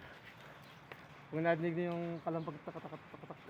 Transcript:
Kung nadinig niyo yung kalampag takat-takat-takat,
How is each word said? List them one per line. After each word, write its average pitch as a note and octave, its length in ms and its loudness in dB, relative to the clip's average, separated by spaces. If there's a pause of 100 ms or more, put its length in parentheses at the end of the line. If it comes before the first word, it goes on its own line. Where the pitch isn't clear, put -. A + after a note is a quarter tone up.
(1300)
Kung D#3 80 4
nadinig E3+ 320 8
niyo E3+ 220 4
yung E3+ 260 0
kalampag D#3+ 400 2
takat-takat-takat, D#3 760 -8 (100)